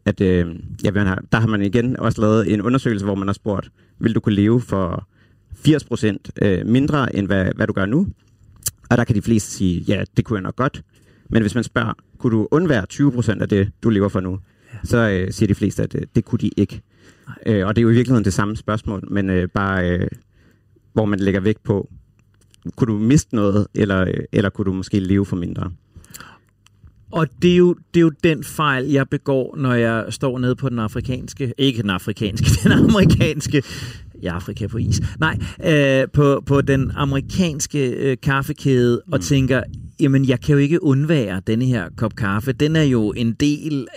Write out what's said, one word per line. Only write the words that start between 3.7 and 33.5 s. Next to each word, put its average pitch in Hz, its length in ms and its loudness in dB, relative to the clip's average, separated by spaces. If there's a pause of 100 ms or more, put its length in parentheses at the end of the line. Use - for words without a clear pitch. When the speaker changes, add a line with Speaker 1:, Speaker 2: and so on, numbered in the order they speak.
Speaker 1:
vil 110 140 0
du 113 60 2
kunne 110 140 0
leve 107 260 4
for 92 480 -4 (460)
firs 147 300 2
procent, - 460 -4 (120)
øh, 101 240 2
mindre, 139 500 0
end 98 100 -2
hvad, 95 180 0 (120)
hvad - 100 0
du 101 60 -4
gør 95 140 -2
nu? 147 200 0 (840)
Og 123 80 6
der 120 60 2
kan 110 120 0
de 95 60 0
fleste 113 300 0
sige, 90 360 0
ja, 95 140 0 (140)
det 110 80 2
kunne 110 120 -4
jeg 95 60 -4
nok 101 140 -8
godt. - 260 -4 (480)
Men 113 120 2
hvis 104 120 -2
man 117 100 -2
spørger, 113 280 -4 (260)
kunne 113 180 0
du 107 140 0
undvære 143 360 0
tyve 143 260 0
procent 117 300 -2
af 104 60 -4
det, 98 220 2 (120)
du 117 80 2
lever 101 180 2
for 92 120 -2
nu? 92 180 -6 (340)
Speaker 2:
Ja. 110 120 -18
Speaker 1:
Så, - 120 -2 (140)
øh, 92 220 -2
siger - 140 0
de 98 80 2
fleste, 104 280 -2
at, - 120 -6
øh, - 80 -4 (120)
det 117 100 2
kunne - 140 -4
de - 180 -2
ikke. - 240 -2 (640)
Speaker 2:
Nej. 110 140 2
Speaker 1:
Øh, 92 60 0
og 107 100 0
det 120 40 4
er - 20 4
jo 113 80 4
i 117 40 6
virkeligheden 120 300 4
det 98 80 0
samme 107 240 -2
spørgsmål, 107 540 -6
men, 98 200 0
øh, 90 180 0
bare, 95 420 -2
øh, 90 160 0 (840)
hvor 110 120 2
man 101 160 2
lægger 98 200 2
vægt 107 220 0
på, - 280 -2 (840)
kunne 110 180 0
du 104 40 -2
miste 127 380 2
noget, 104 380 2
eller, 98 260 2
øh, 92 140 0 (180)
eller 101 180 0
kunne 104 140 -6
du 95 80 -2
måske 95 280 -2
leve 98 260 0
for 92 100 -6
mindre? 90 340 -6 (1400)
Speaker 2:
Og 160 160 -2 (160)
det 180 100 6
er 175 40 6
jo, 180 160 6 (220)
det 170 60 4
er - 20 6
jo 160 100 4 (120)
den 160 200 0
fejl, 135 420 -2
jeg 135 220 2
begår, 135 500 -2
når 131 160 0
jeg 113 360 2
står 127 280 -4
nede 127 180 0
på 135 120 -4
den 120 100 -4
afrikanske, 123 800 -6
ikke 131 240 2
den 101 80 -2
afrikanske, - 560 -2 (100)
<laughs> - 60 -2
den - 100 6
amerikanske, 170 880 4 (600)